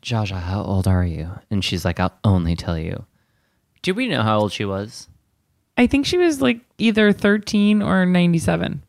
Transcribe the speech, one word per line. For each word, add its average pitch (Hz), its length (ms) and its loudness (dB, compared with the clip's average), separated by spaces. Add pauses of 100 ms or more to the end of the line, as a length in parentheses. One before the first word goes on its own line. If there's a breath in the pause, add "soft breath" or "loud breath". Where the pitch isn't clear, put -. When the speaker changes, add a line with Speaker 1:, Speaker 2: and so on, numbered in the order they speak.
Speaker 1:
"Zsa 110 240 -2
Zsa, 95 120 -6
how 92 240 -4
old 95 240 0
are 92 180 2
you?" 80 240 -6 (200)
And 101 160 -2
she's 87 180 -4
like, 90 160 -2
"I'll 92 140 0 (100)
only 87 320 2
tell 85 220 -6
you." 85 280 -8 (760)
Do 202 140 -4
we 254 120 -4
know 139 140 -2
how 110 180 0
old 107 120 0
she - 140 -6
was? 101 420 -8 (680)
Speaker 2:
I 247 120 4
think 277 180 0
she 359 120 -2
was, 339 240 2
like, 247 180 2 (180)
either 214 340 4
thirteen 208 720 2
or 185 240 2
ninety-seven. 175 840 2